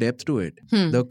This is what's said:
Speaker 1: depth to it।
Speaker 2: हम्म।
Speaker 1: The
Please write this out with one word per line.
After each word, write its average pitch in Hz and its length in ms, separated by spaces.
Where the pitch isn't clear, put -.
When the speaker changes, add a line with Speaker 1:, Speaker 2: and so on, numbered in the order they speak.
Speaker 1:
depth 123 280
to 143 60
it। 90 140
Speaker 2:
हम्म। 180 180
Speaker 1:
The 123 180